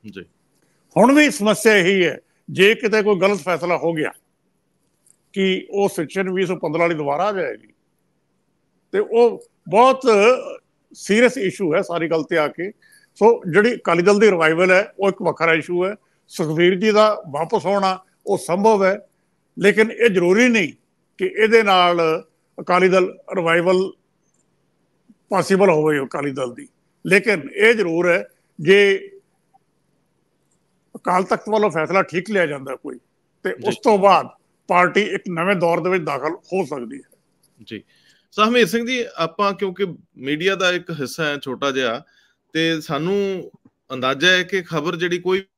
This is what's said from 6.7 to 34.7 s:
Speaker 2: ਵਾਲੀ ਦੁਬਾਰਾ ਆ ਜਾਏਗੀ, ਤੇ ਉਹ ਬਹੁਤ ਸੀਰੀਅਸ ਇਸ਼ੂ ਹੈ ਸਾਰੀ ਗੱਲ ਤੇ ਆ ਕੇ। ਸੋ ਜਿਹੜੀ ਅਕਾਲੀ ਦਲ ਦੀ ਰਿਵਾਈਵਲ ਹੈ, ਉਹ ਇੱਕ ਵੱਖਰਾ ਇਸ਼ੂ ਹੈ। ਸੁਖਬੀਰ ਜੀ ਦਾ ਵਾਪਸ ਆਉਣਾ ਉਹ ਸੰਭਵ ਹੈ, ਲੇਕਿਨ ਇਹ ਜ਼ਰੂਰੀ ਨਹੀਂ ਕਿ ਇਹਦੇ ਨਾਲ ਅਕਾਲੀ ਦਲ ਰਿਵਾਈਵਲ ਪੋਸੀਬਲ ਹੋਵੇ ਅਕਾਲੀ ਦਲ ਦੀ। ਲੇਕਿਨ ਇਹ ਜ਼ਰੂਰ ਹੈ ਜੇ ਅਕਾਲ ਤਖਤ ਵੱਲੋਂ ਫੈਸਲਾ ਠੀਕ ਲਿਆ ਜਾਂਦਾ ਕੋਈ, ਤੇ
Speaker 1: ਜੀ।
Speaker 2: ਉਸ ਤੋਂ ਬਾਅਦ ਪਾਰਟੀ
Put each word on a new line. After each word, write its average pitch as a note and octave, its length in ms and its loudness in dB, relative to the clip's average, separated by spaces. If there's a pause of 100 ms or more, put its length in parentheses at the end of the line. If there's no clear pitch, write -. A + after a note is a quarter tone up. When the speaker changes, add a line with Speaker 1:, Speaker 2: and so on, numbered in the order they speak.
Speaker 2:
ਵਾਲੀ E3+ 160 2
ਦੁਬਾਰਾ D3 280 -4
ਆ G#3 80 -2
ਜਾਏਗੀ, C#3 360 -8 (1200)
ਤੇ F#3+ 80 -2
ਉਹ A3+ 440 2 (260)
ਬਹੁਤ B3+ 320 4 (920)
ਸੀਰੀਅਸ A#3+ 440 0
ਇਸ਼ੂ F3+ 380 -4
ਹੈ G3 60 2
ਸਾਰੀ E3+ 280 -6
ਗੱਲ D#3+ 140 -2
ਤੇ E3+ 140 -4
ਆ D3 100 0
ਕੇ। F3+ 240 -10 (440)
ਸੋ A3 260 4 (100)
ਜਿਹੜੀ G#3 240 4
ਅਕਾਲੀ F3 280 0
ਦਲ G3+ 160 4
ਦੀ G#3 120 6
ਰਿਵਾਈਵਲ E3 400 2
ਹੈ, G3 280 2
ਉਹ G3 100 0
ਇੱਕ F#3 120 -6
ਵੱਖਰਾ E3 320 0
ਇਸ਼ੂ F3 320 -2
ਹੈ। G#3 100 -6 (320)
ਸੁਖਬੀਰ E3+ 480 0
ਜੀ G#3+ 160 0
ਦਾ G#3+ 380 2
ਵਾਪਸ D#3+ 360 -4
ਆਉਣਾ F#3+ 340 0 (280)
ਉਹ G3 100 -2
ਸੰਭਵ G3 480 0
ਹੈ, G3 220 -2 (520)
ਲੇਕਿਨ G#3 320 2
ਇਹ A#3+ 180 0
ਜ਼ਰੂਰੀ F#3+ 400 2
ਨਹੀਂ F#3+ 240 0 (440)
ਕਿ F#3 80 -4
ਇਹਦੇ G#3+ 380 2
ਨਾਲ F3 600 2 (360)
ਅਕਾਲੀ F3+ 300 2
ਦਲ F#3 280 2 (180)
ਰਿਵਾਈਵਲ F3 560 0 (1400)
ਪੋਸੀਬਲ F#3+ 400 2
ਹੋਵੇ D3+ 300 2
ਅਕਾਲੀ C#3 320 -6
ਦਲ C3 220 -8
ਦੀ। G2 140 -20 (380)
ਲੇਕਿਨ F#3+ 480 0
ਇਹ A3 200 2
ਜ਼ਰੂਰ F3 360 0
ਹੈ F#3 180 0 (320)
ਜੇ G3 500 2 (1900)
ਅਕਾਲ F3+ 280 -2
ਤਖਤ - 260 -4
ਵੱਲੋਂ G#3 200 0
ਫੈਸਲਾ E3 320 -2
ਠੀਕ F3+ 300 -6
ਲਿਆ F#3 140 0
ਜਾਂਦਾ C#3 300 -8
ਕੋਈ, B2+ 220 -14 (460)
ਤੇ F#3 60 -4
Speaker 1:
ਜੀ। B2+ 180 -8
Speaker 2:
ਉਸ - 160 -4
ਤੋਂ G#3+ 140 4
ਬਾਅਦ F3+ 300 4 (400)
ਪਾਰਟੀ F3+ 340 2